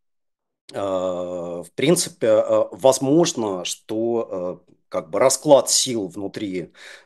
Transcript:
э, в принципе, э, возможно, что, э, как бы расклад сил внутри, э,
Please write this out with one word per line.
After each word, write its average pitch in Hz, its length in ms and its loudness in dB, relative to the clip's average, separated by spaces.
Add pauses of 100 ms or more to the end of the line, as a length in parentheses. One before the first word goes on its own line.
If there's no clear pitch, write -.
(760)
э, - 60 -8
в 90 960 -6
принципе, 160 520 0
э, 110 440 4
возможно, 131 920 2
что, 110 1000 -6
э, - 60 -20 (180)
как 85 200 -8
бы 101 100 -2
расклад 131 500 4
сил 113 380 -2
внутри, 95 540 -10
э, 78 60 -14 (380)